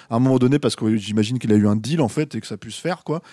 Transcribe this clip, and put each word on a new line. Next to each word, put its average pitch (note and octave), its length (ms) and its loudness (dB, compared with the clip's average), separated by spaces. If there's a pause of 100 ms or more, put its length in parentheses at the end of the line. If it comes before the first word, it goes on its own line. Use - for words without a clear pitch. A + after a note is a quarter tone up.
(120)
à A#2 60 0
un - 20 2
moment C3 180 4
donné, B2+ 220 4
parce B2 160 0
que A2+ 220 0
j'imagine G#2+ 420 -2
qu'il A2+ 120 -2
a G#2 40 6
eu G#2 120 6
un G#2 80 2
deal, A#2+ 240 -2
en A#2+ 100 0
fait, D3+ 260 -4
et A2 60 -8
que - 40 -18
ça G#2+ 120 -10
puisse A2 180 -16
faire, - 280 -8
quoi, D#3+ 300 -6